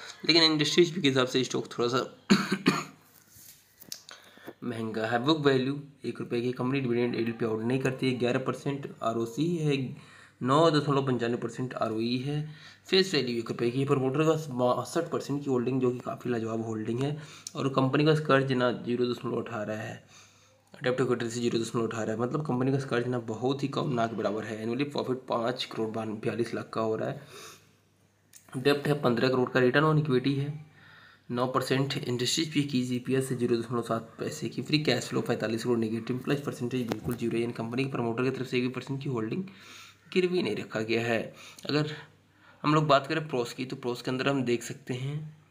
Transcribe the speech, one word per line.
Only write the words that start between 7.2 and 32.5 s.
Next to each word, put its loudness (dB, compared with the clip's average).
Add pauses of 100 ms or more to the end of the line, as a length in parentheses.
पे 0
आउट -2
नहीं 2
करती 0
है। -4
ग्यारह 2
परसेंट -4
आरओसी 0
है, 0 (460)
नौ 6
दशमलव 4
पंचानवे 2
परसेंट -6
आरओई -2
है। -4 (320)
फेस 4
वैल्यू 0
एक -4
रुपये -2
की। 0
प्रमोटर 2
का 0
बासठ 0
परसेंट -2
की -2
होल्डिंग, 2
जो 4
कि -2
काफ़ी -6
लाजवाब -2
होल्डिंग -4
है, -2 (340)
और 0
कंपनी 2
का 6
कर्ज 4
ना 4
ज़ीरो 0
दशमलव -2
अठारह -6
है, -12 (640)
Debt 2
इक्विटी 0
से -4
ज़ीरो 2
दशमलव 0
अठारह -2
है, -2
मतलब -2
company 2
का 2
कर्ज 0
ना 0
बहुत -2
ही 0
कम, -2
ना 2
के -4
बराबर -2
है। -8
Annually -2
profit -2
पाँच -2
करोड़ -4
बान-, -4
बयालीस -2
लाख -6
का -2
हो 2
रहा -2
है। -6 (1400)
Debt 2
है 0
पन्द्रह 4
करोड़ 2
का, 2
return 6
on 4
equity 2
है -4 (640)
नौ 0
परसेंट। 0
इंडस्ट्रीज -2